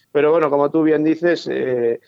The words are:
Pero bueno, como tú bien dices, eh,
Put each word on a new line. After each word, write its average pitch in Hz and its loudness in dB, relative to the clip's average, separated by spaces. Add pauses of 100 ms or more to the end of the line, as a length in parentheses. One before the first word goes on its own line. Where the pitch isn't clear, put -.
(120)
Pero 147 2
bueno, 160 2
como 143 2
tú 160 0
bien 156 0
dices, 160 -2
eh, 123 -2